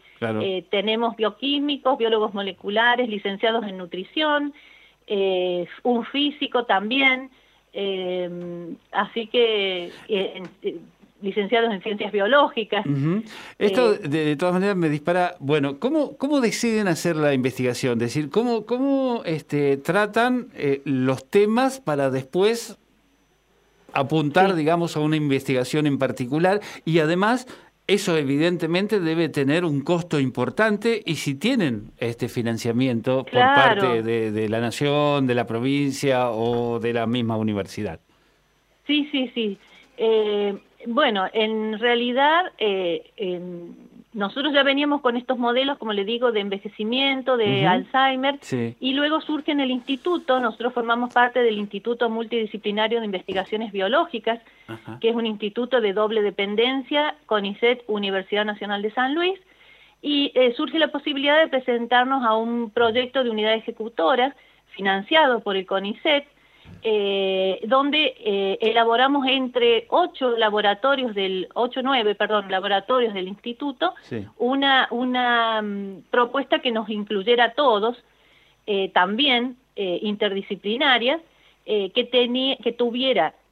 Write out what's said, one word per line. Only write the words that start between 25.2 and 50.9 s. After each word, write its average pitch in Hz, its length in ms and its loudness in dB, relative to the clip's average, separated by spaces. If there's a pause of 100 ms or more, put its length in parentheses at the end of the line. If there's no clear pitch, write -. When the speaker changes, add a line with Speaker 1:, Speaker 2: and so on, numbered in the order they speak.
Speaker 1:
en 139 120 2
particular? 147 640 0 (240)
Y 165 140 2
además, 190 480 2 (400)
eso 190 300 2
evidentemente 165 840 0
debe 160 280 0
tener 147 360 2
un 147 160 0
costo 165 400 0
importante, 208 840 0
y 160 100 -2
si 139 200 -4
tienen 147 600 0
este 117 300 -4
financiamiento 120 960 0
por - 80 -12
Speaker 2:
Claro. 247 500 4
Speaker 1:
parte 117 220 2
de, 110 300 0
de 110 160 0
la 110 120 0
nación, 143 640 0
de 123 80 2
la 120 120 0
provincia 131 840 0
o 117 500 0
de 117 120 -2
la 117 140 0
misma 113 300 0
universidad. 101 640 -4 (880)
Speaker 2:
Sí, 294 260 -2
sí, 254 220 -2
sí. 214 220 -4 (420)
Eh, 208 580 0 (320)
bueno, 226 440 2
en 214 460 -2
realidad... 247 800 2
Eh, 190 580 -2
en, 180 580 -8 (380)
nosotros 247 420 -4
ya 277 80 4
veníamos 285 380 2
con 240 160 0
estos 247 200 -4
modelos, 254 420 0
como 220 140 -6
le 202 120 -2
digo, 240 280 0
de 208 80 0
envejecimiento, 247 960 -2
de 202 260 2
Speaker 1:
Ujú. 185 60 4
Speaker 2:
Alzheimer, 262 720 2
Speaker 1:
Sí. 117 380 -4
Speaker 2:
y 262 160 -2
luego 294 260 0
surge 302 320 -4
en 285 80 0
el 262 100 0
instituto, 254 680 -2
nosotros 233 340 -2
formamos 240 400 -2